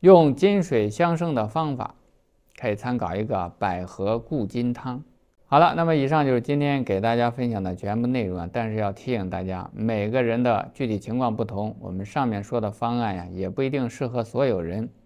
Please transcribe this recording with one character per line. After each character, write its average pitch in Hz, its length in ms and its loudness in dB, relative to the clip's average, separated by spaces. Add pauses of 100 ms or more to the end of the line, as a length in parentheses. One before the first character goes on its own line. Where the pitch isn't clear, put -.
用 170 340 10
金 196 280 4
水 113 260 2
相 170 260 2
生 165 200 -2
的 110 120 0
方 147 300 -2
法， - 180 -8 (640)
可 113 120 -2
以 104 40 2
参 123 220 -4
考 90 180 -2
一 107 120 -2
个 92 200 -2 (120)
百 92 260 -2
合 101 340 -2
固 117 280 -4
金 120 260 -2
汤。 127 300 -8 (420)
好 139 140 4
了， 160 180 6
那 165 80 2
么 165 100 4
以 135 140 2
上 151 160 4
就 135 80 2
是 123 80 2
今 143 180 -2
天 143 240 0
给 101 160 0
大 113 160 2
家 120 160 2
分 123 200 -4
享 104 120 -2
的 90 140 -4
全 104 240 -4
部 120 60 0
内 123 180 0
容 92 140 -4
啊。 87 120 -6
但 113 200 -4
是 107 60 -4
要 104 140 0
提 101 220 -6
醒 101 160 -2
大 92 140 -6
家， 92 320 -6
每 107 340 -2
个 127 140 2
人 117 200 0
的 117 300 2
具 135 140 -6
体 107 120 -2
情 113 200 -6
况 120 180 0
不 120 80 -2
同， 110 340 -6
我 101 120 -12
们 92 160 -6
上 139 200 -2
面 104 160 -2
说 120 160 -4
的 110 120 -2
方 120 280 -4
案 110 160 -2
呀， 90 160 -8
也 92 200 -6
不 - 120 -4
一 135 60 0
定 131 220 -2
适 - 160 -6
合 120 180 -4
所 127 220 -2
有 110 120 0
人。 90 300 -6 (180)